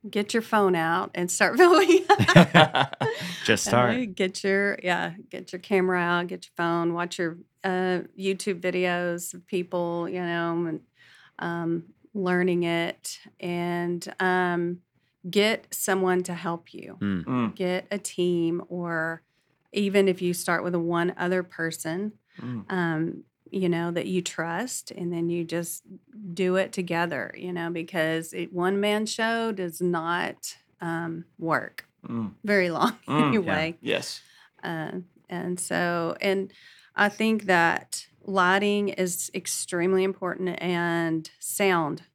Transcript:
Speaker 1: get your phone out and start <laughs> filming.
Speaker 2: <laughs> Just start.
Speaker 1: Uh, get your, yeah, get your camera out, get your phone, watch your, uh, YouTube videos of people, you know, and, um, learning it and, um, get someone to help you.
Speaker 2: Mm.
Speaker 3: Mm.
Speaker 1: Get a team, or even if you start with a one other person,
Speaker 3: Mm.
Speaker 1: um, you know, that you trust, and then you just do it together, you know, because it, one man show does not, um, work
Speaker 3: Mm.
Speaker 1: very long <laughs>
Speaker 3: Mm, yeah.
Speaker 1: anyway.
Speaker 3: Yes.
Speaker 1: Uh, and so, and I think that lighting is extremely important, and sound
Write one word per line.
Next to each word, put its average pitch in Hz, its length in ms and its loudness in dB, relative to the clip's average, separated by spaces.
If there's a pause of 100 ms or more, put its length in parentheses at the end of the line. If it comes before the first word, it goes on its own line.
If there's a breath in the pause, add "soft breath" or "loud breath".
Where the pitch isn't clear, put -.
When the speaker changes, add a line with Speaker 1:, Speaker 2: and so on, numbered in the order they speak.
Speaker 1:
get 208 240 -2
your 226 100 2
phone 202 320 4
out 165 400 0
and 175 160 -2
start 202 260 2
<laughs> - 0 -
filming. 359 480 8
Speaker 2:
<laughs> 175 1400 6
Just 107 200 2
start. 120 300 4
Speaker 1:
Uh, 254 180 -2
get 185 300 -4
your, 196 400 0
yeah, 175 300 -2 (160)
get 185 220 -12
your 180 80 -10
camera 185 400 0
out, 175 280 0
get 185 180 -12
your - 100 -20
phone, 170 380 0
watch 175 260 -6
your, 170 180 -4 (260)
uh, 185 380 0 (160)
YouTube 190 440 -4
videos 175 720 -4
of 180 140 -18
people, 175 600 -4
you 180 120 -6
know, 170 460 -2
and, 156 120 -6 (600 soft breath)
um, 170 440 -4 (300)
learning 180 500 2
it 170 560 -4 (200)
and, 175 800 -4
um, 180 600 2 (500)
get 208 420 2
someone 185 520 2
to 180 100 -6
help 170 400 -6
you. - 280 -16
Speaker 2:
Mm. 95 220 0
Speaker 3:
Mm. 123 320 -2
Speaker 1:
Get 180 340 -2
a 208 80 -4
team, 175 680 0
or 165 540 -4 (500)
even 196 360 2
if 185 140 0
you 180 120 0
start 180 300 0
with 180 120 -2
a 170 40 2
one 170 380 0
other 180 260 0
person, 170 680 -6 (280 loud breath)
Speaker 3:
Mm. 120 300 -8
Speaker 1:
um, 170 520 -2 (280)
you 185 180 0
know, 170 220 0
that 170 160 -4
you 185 160 0
trust, 175 680 -6
and 175 240 -6
then 170 160 -2
you 170 140 -2
just 165 400 -6 (500)
do 185 220 0
it 190 180 0
together, 170 640 -2
you 180 160 -8
know, 170 160 -4
because 165 640 -2
it, 175 180 -8
one 185 280 0
man 208 260 0
show 226 460 -2
does 180 300 -6
not, 175 760 -2 (240)
um, 165 440 -6 (120)
work 160 480 -4 (220)
Speaker 3:
Mm. 113 240 -4 (120)
Speaker 1:
very 196 280 2
long 214 300 0
<laughs> - 60 -18
Speaker 3:
Mm, 143 120 2
yeah. 151 80 4
Speaker 1:
anyway. 170 540 0
Speaker 3:
Yes. - 400 -4 (420 soft breath)
Speaker 1:
Uh, 165 380 -6 (280)
and 180 300 -6
so, 175 600 -2
and 196 320 -2 (440 soft breath)
I 208 120 4
think 220 380 0
that 170 600 0 (180)
lighting 202 640 2
is - 460 -4
extremely 185 680 0
important, 185 580 -4
and 170 680 0 (100)
sound 170 600 0 (140)